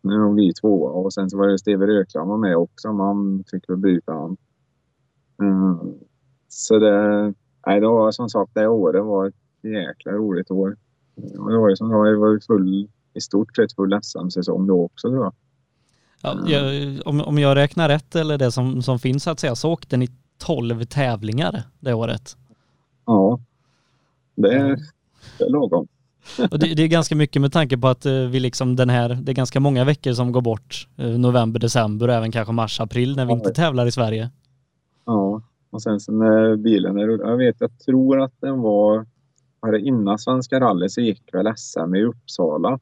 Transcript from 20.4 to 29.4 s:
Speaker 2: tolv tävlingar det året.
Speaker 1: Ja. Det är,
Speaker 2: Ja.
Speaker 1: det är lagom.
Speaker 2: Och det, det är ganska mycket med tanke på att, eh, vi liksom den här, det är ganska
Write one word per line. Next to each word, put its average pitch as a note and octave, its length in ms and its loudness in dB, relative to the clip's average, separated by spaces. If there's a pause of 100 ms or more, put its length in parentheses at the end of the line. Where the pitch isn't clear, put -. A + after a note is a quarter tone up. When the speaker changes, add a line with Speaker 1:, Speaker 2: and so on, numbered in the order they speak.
Speaker 2:
tolv A#2+ 380 -2
tävlingar B2 760 -2 (180)
det B2 140 -2
året. A#2 420 -6 (680)
Speaker 1:
Ja. G3 340 2 (960)
Det G#2 200 2
är, C#3 140 2
Speaker 2:
Ja. C3 80 0 (640)
Speaker 1:
det - 60 0
är - 60 0
lagom. - 360 0 (680)
Speaker 2:
Och D3+ 60 -2
det, D#3+ 160 2
det D#3 80 2
är D#3+ 60 4
ganska D#3+ 280 0
mycket C#3+ 260 2
med C#3 100 2
tanke C3+ 260 2
på B2+ 100 2
att, B2+ 180 0
eh, C#3 60 2
vi C3 280 0
liksom B2+ 360 -2
den B2 140 2
här, A#2+ 180 2 (140)
det C3+ 100 -4
är B2+ 40 -2
ganska C3 240 -2